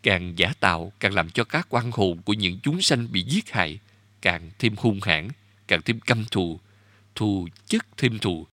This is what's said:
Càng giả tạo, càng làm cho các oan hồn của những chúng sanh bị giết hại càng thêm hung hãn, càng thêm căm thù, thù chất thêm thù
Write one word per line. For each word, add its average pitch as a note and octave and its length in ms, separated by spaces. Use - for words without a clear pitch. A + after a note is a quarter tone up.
Càng F2+ 340
giả F2+ 240
tạo, F2+ 400
càng G2 140
làm E2+ 160
cho A#2 140
các - 300
oan A#2 160
hồn F#2 320
của G#2 100
những F#2+ 300
chúng E3+ 200
sanh A#2+ 300
bị F2+ 100
giết D3 280
hại F2+ 280
càng E2+ 380
thêm A#2+ 200
hung G2+ 240
hãn, E2 260
càng E2+ 180
thêm A2+ 160
căm A2+ 300
thù, E2+ 300
thù G2 340
chất A3+ 200
thêm A#2 220
thù E2 280